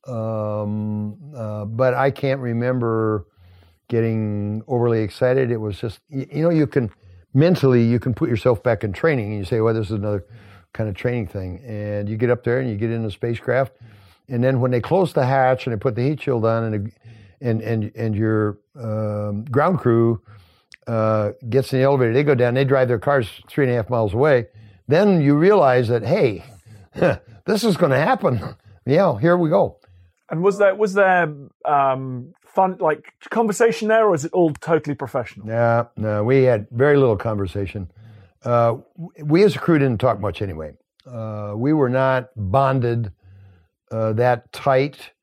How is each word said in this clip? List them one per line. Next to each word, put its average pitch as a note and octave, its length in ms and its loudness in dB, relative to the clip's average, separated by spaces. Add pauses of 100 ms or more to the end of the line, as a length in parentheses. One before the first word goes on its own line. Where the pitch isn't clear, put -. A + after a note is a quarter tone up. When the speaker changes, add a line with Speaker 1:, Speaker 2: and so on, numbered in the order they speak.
Speaker 1:
Um, G#2+ 1080 -6 (180)
uh, G#2+ 300 -8
but B2 300 0
I C3+ 180 2
can't C3+ 280 -4
remember A#2 880 -2 (600)
getting A2 800 -2
overly A#2+ 320 2
excited. B2+ 500 0
It A#2+ 60 -2
was G#2+ 240 -6
just, G2+ 180 -8 (100)
y-, C3+ 240 -8
you D3 100 -2
know, E3+ 80 2
you D#3 180 2
can, A#2+ 240 -2 (420)
mentally, C3+ 480 4
you A#2 160 2
can B2+ 160 -2
put E3+ 140 -2
yourself A#2+ 340 0
back A2+ 220 0
in G#2 80 -4
training, A#2 400 -2
and G#2 60 -6
you F#2+ 60 -6
say, A2 160 -2
"Well, A2+ 140 2
this A2 120 -2
is G#2+ 60 -8
another G#2 320 -4 (480)
kind A2 160 -4
of F#2+ 60 -6
training A#2+ 320 -4
thing." F#2 400 -10
And G#2 420 -8
you A2 80 -6
get A#2+ 140 0
up A#2+ 140 0
there A#2+ 160 0
and B2+ 100 -4
you G#2 60 -4
get A2+ 160 -4
in A#2 100 -4
the G#2+ 80 -4
spacecraft. A#2+ 600 -4 (560)
And B2 160 -2
then C3 160 2
when B2+ 100 0
they B2 100 0
close E3+ 320 0
the C3+ 140 2
hatch C3 400 2
and A#2 80 -4
they G#2 40 -6
put A2+ 180 -2
the A#2+ 60 -2
heat C#3+ 200 -2
shield A#2 240 -2
on A2+ 260 0
and, G#2+ 200 -6 (480)
and, A2+ 220 -2
and, A2 340 -4
and A2+ 180 -4
your, G#2+ 440 0 (180)
um, G#2+ 680 -6
ground D3 360 0
crew, A#2 400 2 (680)
uh, A2 460 -2 (160)
gets C3 240 0
in C3 80 0
the C3 40 4
elevator, C3 280 2
they C3+ 100 2
go C#3+ 140 2
down, A#2+ 180 2
they C3+ 100 2
drive C3 220 2
their A#2+ 140 0
cars C#3 280 0 (200)
three D3 160 0
and B2 80 0
a A#2+ 40 0
half A2+ 140 -4
miles A2+ 240 0
away. B2+ 320 2 (400)
Then F3+ 340 4
you C#3+ 160 4
realize C#3+ 520 4
that, A#2 160 0
hey, B2 400 0 (240)
<laughs> - 260 -20
this F3+ 680 -2
is F#3+ 120 2
gonna C3+ 220 2
happen. D3+ 580 0 (280)
Yeah, D3+ 340 2
here E3+ 180 4
we E3 140 0
go. E3+ 280 0 (500)
Speaker 2:
And E3 140 -4
was G3 160 2
there, G3 160 4
was G3+ 200 -2
there, F3+ 380 4 (320)
um, C3+ 720 -2 (100)
fun, F#3 360 -2
like, D#3 240 -2 (260)
conversation A3+ 560 0
there, A3 220 4
or F3+ 80 4
is C#3 80 -6
it - 80 -8
all F3 220 2
totally D3+ 420 -2
professional? A2+ 500 -8
Speaker 1:
No, A#2 500 0
no, G#2+ 280 -2
we C3 180 4
had A2+ 300 2
very C#3+ 240 4
little B2 200 4
conversation. G2 760 -6 (520)
Uh, A#2 340 2 (200)
w-, D#3+ 260 -16
we E3 200 4
as D#3 100 4
a C3 60 -8
crew E3 180 2
didn't B2+ 220 0
talk A#2+ 180 2
much G2 240 -6
anyway. D#2 340 -10 (300)
Uh, A2 480 -10
we C3 180 0
were C#3+ 160 2
not C3 460 0
bonded, A#2 800 0 (800)
uh, A2 220 -2
that A#2+ 380 0
tight. C#3 600 -2 (100)